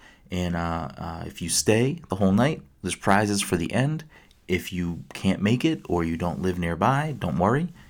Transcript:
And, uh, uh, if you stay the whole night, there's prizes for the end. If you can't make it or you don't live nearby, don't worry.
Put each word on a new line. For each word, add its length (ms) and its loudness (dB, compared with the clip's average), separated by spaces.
And, 260 -2
uh, 400 -2
uh, 300 -10
if 160 -12
you 80 -4
stay 580 2
the 80 -2
whole 160 4
night, 300 2
there's 140 -4
prizes 480 2
for 160 0
the 120 -2
end. 340 0
If 240 -2
you 400 -4
can't 300 0
make 200 2
it 280 0
or 140 2
you 120 -2
don't 240 -2
live 180 0
nearby, 600 0
don't 200 -2
worry. 300 2